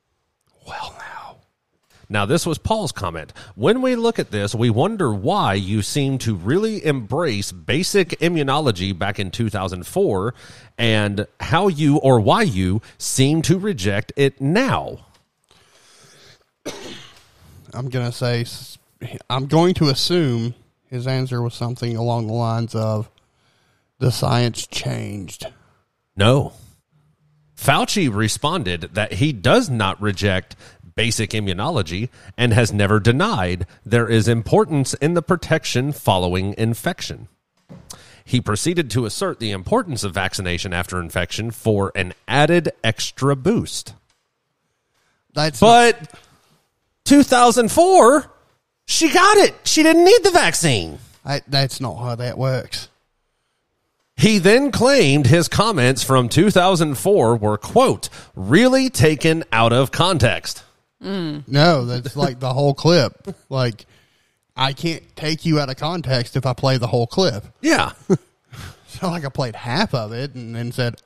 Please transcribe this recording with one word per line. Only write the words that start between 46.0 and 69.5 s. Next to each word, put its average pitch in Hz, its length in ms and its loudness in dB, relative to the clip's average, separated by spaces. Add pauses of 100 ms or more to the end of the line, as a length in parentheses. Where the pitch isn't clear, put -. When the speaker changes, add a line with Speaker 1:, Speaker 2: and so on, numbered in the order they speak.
Speaker 2:
two 285 180 6
thousand 247 500 4
four, 311 580 6 (560)
she 311 260 0
got 403 260 6
it. 277 160 6 (100)
She - 180 2
didn't 330 220 6
need 392 200 8
the 392 60 4
vaccine. 135 680 2 (260)
Speaker 1:
I, 139 240 -6
that's 139 320 -2
not 117 160 -6
how 120 200 -6
that 123 220 -8
works. 127 500 -4 (1300)
Speaker 2:
He 214 220 4
then 226 340 4
claimed 160 560 4
his 165 180 6
comments 143 560 2
from 127 260 2
two 190 220 4
thousand 170 460 2
four 127 400 4
were, 107 200 0
quote, - 520 0 (260)
"really 247 560 2
taken 160 640 2
out 113 200 4
of 127 200 2
context." 127 720 0 (380)
Speaker 3:
Mm. 165 440 -6
Speaker 1:
No, 143 400 2
that's 123 300 -8
like 139 240 -2
the 127 120 -4
whole 139 220 2
clip. 156 540 2 (200)
Like, 127 380 -4 (720)
I 135 160 -2
can't 165 320 -6 (100)
take 156 320 -6
you 151 140 2
out 135 100 -6
of 131 60 -10
context 143 600 -4
if 135 80 -2
I 131 100 0
play 131 240 0
the 117 100 -2
whole 120 180 0
clip. 147 380 -2 (180)
Speaker 2:
Yeah. 294 300 2 (160)
<laughs> 190 80 4 (720)
Speaker 1:
It's - 120 -12
not 180 100 -4
like 165 140 -8
I - 20 -8
played 127 260 -6